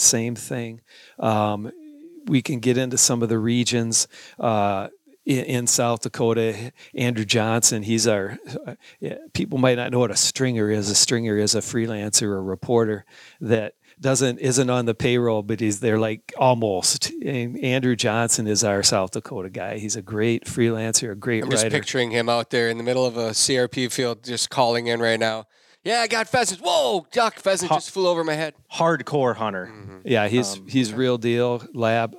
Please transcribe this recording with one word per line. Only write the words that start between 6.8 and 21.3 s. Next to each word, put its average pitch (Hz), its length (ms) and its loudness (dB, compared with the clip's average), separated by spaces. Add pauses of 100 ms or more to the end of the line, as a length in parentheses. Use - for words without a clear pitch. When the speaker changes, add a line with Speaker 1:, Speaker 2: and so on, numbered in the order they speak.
Speaker 1:
Andrew 123 300 0
Johnson, 113 580 2
he's 110 240 0
our, 104 320 0 (280)
uh, 143 80 -12 (260)
yeah, - 160 -8 (160)
people - 260 -2
might 127 200 6
not 123 120 -4
know 123 80 2
what 123 140 2
a 117 40 -2
stringer 117 540 2
is. 104 200 0
A 101 40 0
stringer 113 440 2
is 104 180 2
a 107 40 2
freelancer, 107 760 -2
a 95 40 -4
reporter 104 640 0 (360)
that 110 340 0 (260)
doesn't, 131 400 0
isn't 131 280 2
on 123 180 0
the 113 80 0
payroll, 120 500 2
but 107 160 -4
he's 104 180 0
there, 110 220 2
like, 110 360 -4
almost. 113 760 2 (140)
And 123 380 -4
Andrew 127 320 2
Johnson 113 540 0
is 101 160 2
our 101 180 2
South 95 300 0
Dakota 95 360 -10
guy. 101 300 -8
He's 104 160 -6
a 104 80 -8
great 107 440 0
freelancer, 113 640 0
a - 20 -8
great 110 300 -2